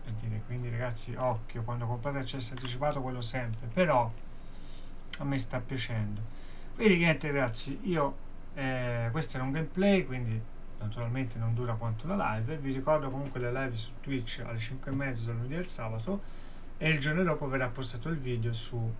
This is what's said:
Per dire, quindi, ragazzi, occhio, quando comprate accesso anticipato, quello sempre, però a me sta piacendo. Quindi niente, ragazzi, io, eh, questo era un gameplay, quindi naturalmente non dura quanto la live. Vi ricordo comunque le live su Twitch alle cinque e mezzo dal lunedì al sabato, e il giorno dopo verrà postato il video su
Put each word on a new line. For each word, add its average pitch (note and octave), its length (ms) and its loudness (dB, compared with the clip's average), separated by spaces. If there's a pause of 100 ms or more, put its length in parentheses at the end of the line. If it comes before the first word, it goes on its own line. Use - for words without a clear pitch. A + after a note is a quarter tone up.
Per A#2 100 -4
dire, G#2+ 320 -2
quindi, A#2+ 220 -2
ragazzi, A2+ 480 -2
occhio, A#2+ 460 0
quando A#2+ 240 -2
comprate C3+ 320 0
accesso C3 360 -2
anticipato, C3 460 0
quello B2+ 200 -2
sempre, A#2 480 -2
però C3 420 6 (1080)
a C#3+ 60 -4
me C#3 140 2
sta A#2+ 220 0
piacendo. A2 600 -2 (540)
Quindi G#3 240 8
niente, D#3+ 300 4
ragazzi, C#3 560 0
io, D3+ 320 2 (380)
eh, B2 580 0
questo D#3 240 0
era - 80 0
un C3+ 80 0
gameplay, F#3 520 4
quindi A2+ 380 0 (380)
naturalmente A#2+ 580 -2
non A2+ 160 2
dura A#2 200 0
quanto A2+ 340 -2
la F3+ 260 2
live. A#2+ 220 0
Vi C#3 160 -2
ricordo C#3 380 4
comunque C#3 280 -4
le A#2+ 140 0
live B2+ 240 0
su - 240 -4
Twitch C3+ 440 -2
alle A#2 140 -4
cinque A#2+ 320 -4
e C3+ 40 0
mezzo C3 320 0
dal A#2 100 -2
lunedì B2+ 180 -2
al C3+ 140 -2
sabato, A#2+ 540 -2 (560)
e D#3 100 2
il D#3 100 4
giorno D#3 240 2
dopo D3+ 240 2
verrà C3 220 2
postato B2 400 -4
il D#3+ 100 0
video A#2+ 340 0
su A2+ 480 -2